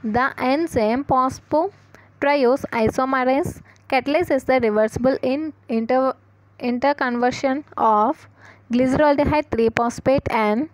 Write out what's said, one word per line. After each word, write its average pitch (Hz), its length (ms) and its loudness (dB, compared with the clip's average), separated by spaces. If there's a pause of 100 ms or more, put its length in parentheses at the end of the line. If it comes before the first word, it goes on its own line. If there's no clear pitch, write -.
The 240 340 -2
enzyme 262 640 0
phosphotriose 277 1700 -2
isomerase 262 920 0 (260)
catalyzes 277 560 0
the 254 140 2
reversible 220 640 0
in 285 280 -4 (160)
inter-, 254 460 0 (460)
interconversion 254 1040 -2 (120)
of 220 540 0 (420)
glyceraldehyde 285 800 2
three 226 260 2
phosphate 247 540 0
and 220 440 0